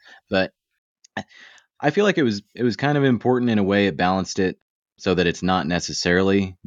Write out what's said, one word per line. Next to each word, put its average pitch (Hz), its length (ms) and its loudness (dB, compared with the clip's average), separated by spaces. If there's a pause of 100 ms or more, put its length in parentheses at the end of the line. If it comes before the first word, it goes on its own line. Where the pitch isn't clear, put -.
(300)
but 95 220 -2 (1300)
I 143 120 0
feel 196 140 0
like 190 120 2
it 156 60 2
was, 104 200 0 (100)
it 113 100 -6
was 117 120 0
kind 147 220 -2
of 139 80 2
important 123 440 0
in 107 100 2
a 98 40 2
way. 101 240 2
It 76 100 -2
balanced 92 420 -2
it 92 200 -2 (380)
so 92 180 0
that 87 120 2
it's 85 160 -2
not 90 240 0
necessarily 95 1000 0